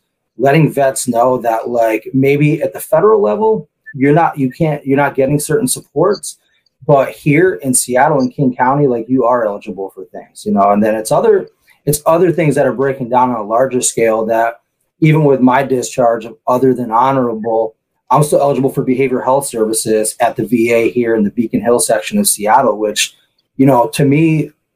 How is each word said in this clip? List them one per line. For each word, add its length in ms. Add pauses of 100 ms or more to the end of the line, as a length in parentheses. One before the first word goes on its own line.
(380)
letting 360
vets 340
know 300
that, 320
like, 440
maybe 500
at 100
the 60
federal 420
level, 480 (240)
you're 220
not, 240
you 100
can't, 340
you're 140
not 160
getting 260
certain 280
supports, 720 (460)
but 260
here 440
in 200
Seattle 440
and 140
King 220
County, 320
like, 200
you 180
are 200
eligible 460
for 140
things, 380
you 80
know, 200
and 120
then 120
it's 160
other, 360 (380)
it's 220
other 240
things 240
that 100
are 80
breaking 360
down 200
on 80
a 60
larger 380
scale 440
that 300 (440)
even 240
with 180
my 220
discharge 640
of 120 (100)
other 260
than 180
honorable, 840 (340)
I'm 140
still 180
eligible 300
for 120
behavioral 400
health 220
services 760
at 160
the 100
V 280
A 180
here 240
in 80
the 80
Beacon 300
Hill 180
section 400
of 80
Seattle, 500
which, 380 (400)
you 100
know, 240
to 160
me, 460 (240)